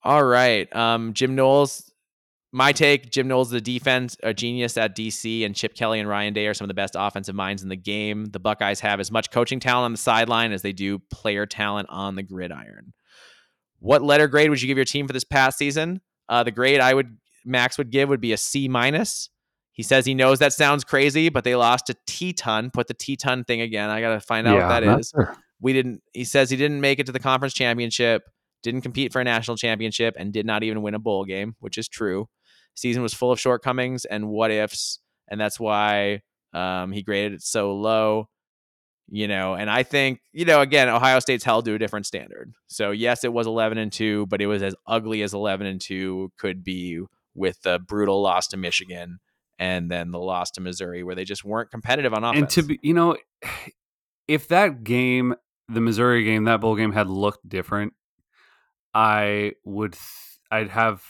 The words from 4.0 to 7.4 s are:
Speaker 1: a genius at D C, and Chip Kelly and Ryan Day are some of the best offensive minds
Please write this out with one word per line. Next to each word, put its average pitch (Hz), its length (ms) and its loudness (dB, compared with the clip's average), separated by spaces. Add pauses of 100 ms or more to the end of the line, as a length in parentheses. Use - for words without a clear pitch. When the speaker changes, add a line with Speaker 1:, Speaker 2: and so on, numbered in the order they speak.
Speaker 1:
a 113 100 -2
genius 120 460 -4
at 110 160 0
D 110 160 -6
C, 113 340 -4
and 101 100 -4
Chip - 200 -6
Kelly 110 260 -2
and 104 80 -4
Ryan 104 240 -2
Day 104 140 -2
are 104 80 -2
some 101 100 -8
of 101 40 -8
the 98 60 -6
best 98 240 -4
offensive 98 360 -4
minds 98 280 -6